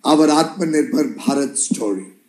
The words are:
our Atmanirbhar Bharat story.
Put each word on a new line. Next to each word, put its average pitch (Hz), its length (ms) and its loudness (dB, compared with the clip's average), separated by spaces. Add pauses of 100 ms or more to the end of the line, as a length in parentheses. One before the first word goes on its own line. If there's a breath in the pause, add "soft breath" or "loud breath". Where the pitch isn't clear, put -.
our 156 240 4
Atmanirbhar 151 880 0
Bharat 139 420 -2
story. 95 560 -4 (160)